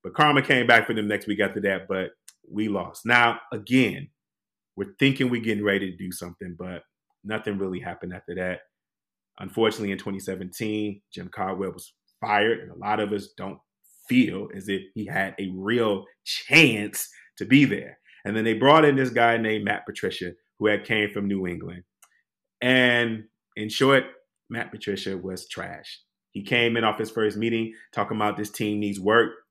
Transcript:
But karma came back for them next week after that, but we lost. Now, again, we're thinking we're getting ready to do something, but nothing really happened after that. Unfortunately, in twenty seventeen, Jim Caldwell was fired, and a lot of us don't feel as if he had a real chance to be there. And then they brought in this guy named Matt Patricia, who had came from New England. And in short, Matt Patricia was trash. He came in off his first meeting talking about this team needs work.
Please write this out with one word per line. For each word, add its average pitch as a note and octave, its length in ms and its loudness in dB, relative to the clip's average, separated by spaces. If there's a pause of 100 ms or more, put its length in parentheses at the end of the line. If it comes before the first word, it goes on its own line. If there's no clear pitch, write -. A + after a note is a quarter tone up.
But F#2 120 -12
karma D3 260 6
came B2+ 260 2
back A#2 200 8
for A#2 60 -2
them G#2+ 140 -2
next G#2 200 -2
week G2+ 120 -2
after G2+ 220 0
that, F#2+ 260 0
but F#2 240 -4 (380)
we G#2+ 180 -4
lost. F#2 380 -6
Now, A#2+ 340 4 (120)
again, A#2+ 580 0 (680)
we're G2 240 -8
thinking C3+ 300 2
we're A#2 120 0
getting G#2+ 220 -2
ready G2 280 0
to F2+ 60 -18
do F#2 140 -10
something, F2 460 -14
but F2+ 260 -12 (400)
nothing G#2 340 -6
really F#2 220 -4
happened F2+ 340 -10
after F2+ 220 -12
that. F#2 260 -4 (760)
Unfortunately, G#2+ 520 0
in F#2 60 -4
twenty G2 220 -8
seventeen, G2+ 800 -6 (100)
Jim F#2 180 -14
Caldwell F#2+ 440 -6
was - 200 -20 (260)
fired, G#2+ 400 2
and - 120 -16
a E2+ 60 -20
lot G#2 220 -2
of G#2 140 0
us G2 240 -6
don't F#2+ 220 -10 (500)
feel G#2+ 460 2
as F#2+ 120 -12
if F#2+ 140 -4 (120)
he G#2+ 120 -8
had G2 340 -4
a F#2+ 160 -6
real G#2 500 0 (200)
chance A2+ 840 2 (300)
to A2+ 80 -8
be C3+ 200 8
there. - 340 -6 (260)
And G#2 100 -4
then A2 80 0
they A2+ 100 2
brought D3 320 8
in C#3+ 100 6
this C3 140 2
guy A#2 280 4
named A2 280 -2
Matt G2+ 200 -4
Patricia, F2+ 480 -8 (260)
who G#2 80 2
had G#2 180 0
came G#2 260 0
from G2+ 160 -4
New F#2+ 200 -2
England. F2 360 -10 (800)
And A#2+ 640 2 (300)
in G#2+ 140 -8
short, C3+ 360 4 (440)
Matt A2+ 220 -8
Patricia F#2+ 460 -6
was F#2 300 -10
trash. F2 520 -14 (320)
He G2+ 100 -8
came A#2 360 2
in A2+ 60 2
off G#2+ 140 2
his G#2+ 140 -4
first G#2+ 240 0
meeting A2+ 380 -2 (180)
talking G#2+ 260 -4
about G#2+ 200 0
this G#2 120 -6
team G#2 300 -4
needs G2+ 200 -4
work. A2 320 4 (200)